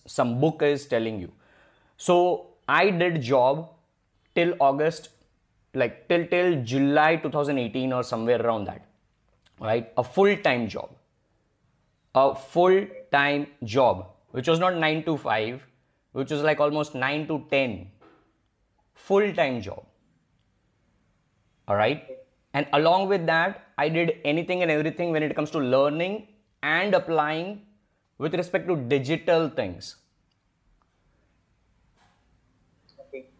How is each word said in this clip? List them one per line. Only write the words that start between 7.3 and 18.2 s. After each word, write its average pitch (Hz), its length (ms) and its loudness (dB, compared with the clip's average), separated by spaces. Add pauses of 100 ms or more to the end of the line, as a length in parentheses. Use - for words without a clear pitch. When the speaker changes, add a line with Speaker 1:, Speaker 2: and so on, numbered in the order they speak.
Speaker 1:
eighteen 127 360 -4
or 123 100 -2
somewhere 117 420 0
around 110 200 -2
that, 95 200 -12 (760)
right? 113 340 -4
A 123 80 0
full-time 175 640 2
job. - 220 -10 (1300)
A 135 200 4
full-time 160 1120 0 (160)
job, 104 440 2 (240)
which 127 180 -4
was 165 100 2
not 180 160 0
nine 156 300 -2
to 160 100 -2
five, 110 500 -4 (460)
which 135 200 -6
was, 147 100 -2
like, 151 180 2
almost 147 360 0
nine 143 320 -2
to 151 220 -6
ten. 113 380 -2 (1080)